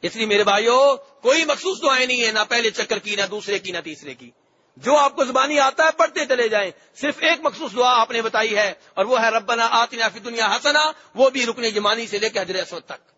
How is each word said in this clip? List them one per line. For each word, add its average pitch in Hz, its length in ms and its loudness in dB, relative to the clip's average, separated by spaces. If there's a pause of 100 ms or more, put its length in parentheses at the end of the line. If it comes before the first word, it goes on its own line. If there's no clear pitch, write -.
اس 175 140 -8
لیے 226 100 -4
میرے 208 180 2
بھائیو، 233 520 4
کوئی 285 500 0
مخصوص 302 360 -4
دعائیں 262 240 2
نہیں 247 200 -2
ہیں، 220 60 0
نہ 214 80 -2 (100)
پہلے 233 200 0
چکر 214 300 -4
کی، 208 160 -8
نہ 196 60 -2 (100)
دوسرے 202 280 -6
کی، 185 120 -12
نہ 175 120 -6
تیسرے 147 300 -16
کی۔ 120 180 -20 (460)
جو 214 200 2
آپ 277 180 4
کو 294 100 0
زبانی 269 340 0
آتا 269 240 2
ہے 320 140 6
پڑھتے 311 280 0
چلے 240 240 0
جائیں۔ 202 220 -2 (240)
صرف 285 240 -4
ایک 330 240 2
مخصوص 220 320 -4
دعا 247 260 4
آپ 226 100 0
نے 233 100 -2
بتائی 220 360 -2
ہے، 202 160 0 (200)
اور 190 120 0
وہ 240 160 2
ہے 226 80 2
"ربنا 226 420 0
آتنا 233 360 0
فی 202 120 -6
الدنیا 226 280 -4
حسنہ"، 285 320 2 (360)
وہ 262 140 6
بھی 262 160 -2
رکن 233 200 -4
یمانی 214 420 -2
سے 196 100 -6
لے 214 120 -2
کے 214 100 -4
حجر 185 160 -6
اسود 175 280 -8
تک۔ - 340 -18